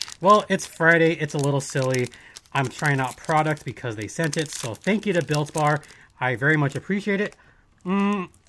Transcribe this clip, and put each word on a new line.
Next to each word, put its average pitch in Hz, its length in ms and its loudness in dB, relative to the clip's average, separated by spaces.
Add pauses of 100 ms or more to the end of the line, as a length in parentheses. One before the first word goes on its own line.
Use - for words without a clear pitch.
(200)
Well, 202 300 6
it's 190 160 -2
Friday. 165 480 4
It's 147 200 -4
a 160 40 -2
little 143 240 0
silly. 127 460 -2 (440)
I'm 139 140 0
trying 139 340 0
out 123 160 -4
product 156 480 0
because 120 320 -8
they 104 120 -8
sent 165 280 -4
it. 156 140 -2
So 113 240 -8
thank 196 320 -2
you 202 80 0
to 170 100 0
Built 147 300 -2
Bar. 151 260 2 (400)
I 127 160 0
very 147 220 2
much 139 160 0
appreciate 196 480 -2
it. 208 140 -6 (500)
Mm. 202 420 0 (200)